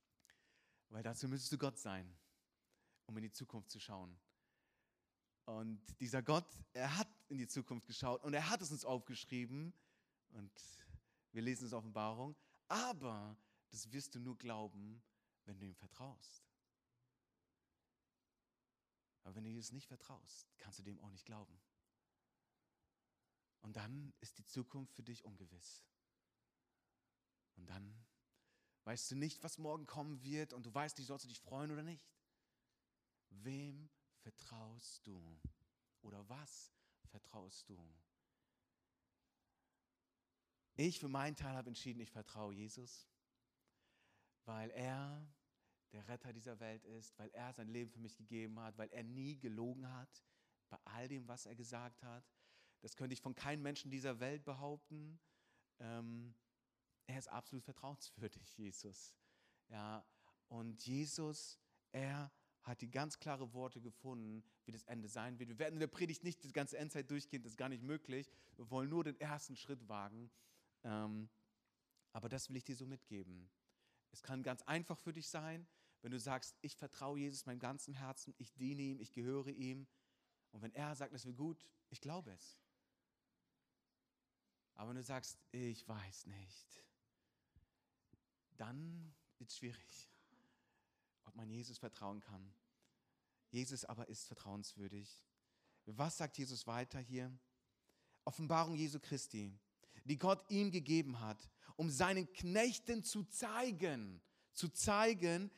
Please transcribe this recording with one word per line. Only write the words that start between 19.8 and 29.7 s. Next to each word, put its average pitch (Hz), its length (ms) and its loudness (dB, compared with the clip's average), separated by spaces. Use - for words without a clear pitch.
vertraust, - 600 -14
kannst 101 220 -12
du 98 40 -12
dem 101 160 -6
auch 104 100 -10
nicht 98 160 -12
glauben. 101 340 -10
Und 107 140 -10
dann 131 460 -4
ist - 160 -12
die 107 80 -16
Zukunft 135 480 -2
für - 100 -10
dich 113 220 -10
ungewiss. 92 580 -12
Und 90 140 -12
dann 101 360 -10
weißt 117 280 -2
du 131 40 0
nicht, 151 280 2
was 165 140 -4
morgen 156 300 -2